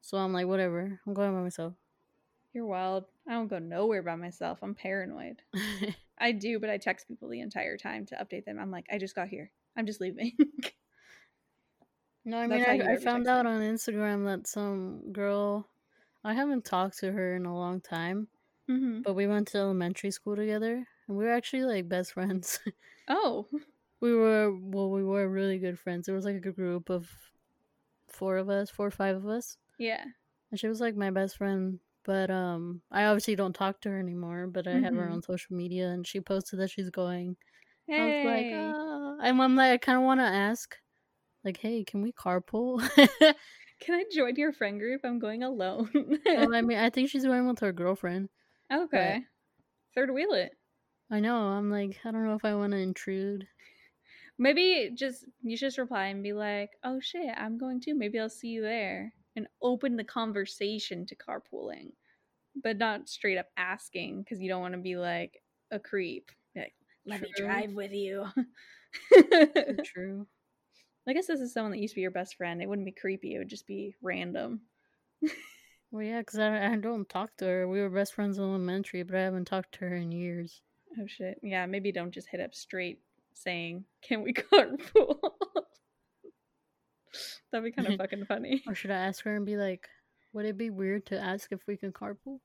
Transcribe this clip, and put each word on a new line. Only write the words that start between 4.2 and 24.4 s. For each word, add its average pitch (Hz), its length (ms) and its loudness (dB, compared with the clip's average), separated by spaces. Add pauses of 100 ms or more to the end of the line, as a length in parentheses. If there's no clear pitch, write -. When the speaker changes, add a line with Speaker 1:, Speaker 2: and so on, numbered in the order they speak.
Speaker 2:
I'm 202 120 -6
paranoid. 196 680 -8 (100)
Speaker 1:
<laughs> 208 500 -6 (160)
Speaker 2:
I 233 140 2
do, 220 260 -2
but 214 120 -4
I 208 80 -2
text 196 280 -4
people - 220 -14
the - 120 -8
entire - 360 -6
time 220 300 -8
to - 100 -14
update 196 280 -10
them. 208 140 -12
I'm 196 140 -8
like, 175 180 -12
"I 208 80 -4
just 190 160 -8
got 180 140 -6
here. - 240 -14 (240)
I'm 226 100 -4
just 208 140 -8
leaving." 202 380 -6
<laughs> - 380 2 (1500)
Speaker 1:
No, 226 100 -4
I 233 80 0
Speaker 2:
That's 247 160 4
Speaker 1:
mean, - 40 -
Speaker 2:
how 247 60 6
Speaker 1:
I, - 20 6
Speaker 2:
you - 180 4
Speaker 1:
I 262 40 4
Speaker 2:
ever - 20 0
Speaker 1:
found 240 280 2
Speaker 2:
text - 0 -
Speaker 1:
out 247 200 6
Speaker 2:
me. - 0 -
Speaker 1:
on 220 160 0
Instagram 214 640 0
that 196 200 -2
some 196 680 -6
girl, 202 540 0 (560)
I 214 120 -2
haven't 269 320 0
talked 190 320 0
to 190 120 -2
her 185 260 0
in 180 100 -4
a 175 100 -4
long 180 240 -4
time, 175 480 -4 (400)
Speaker 2:
Mm-hmm. 254 360 0
Speaker 1:
but 196 100 0
we 196 120 0
went 208 220 2
to 208 100 -4
elementary 190 540 0
school 208 240 -6
together, 214 500 -2 (220)
and 196 80 -4
we 208 80 0
were 233 80 2
actually, 254 320 0
like, 202 240 0
best 180 260 -2
friends. 185 500 -2
<laughs> 202 60 -2 (360)
Speaker 2:
Oh. 269 420 0 (520)
Speaker 1:
We 233 140 4
were, 220 420 6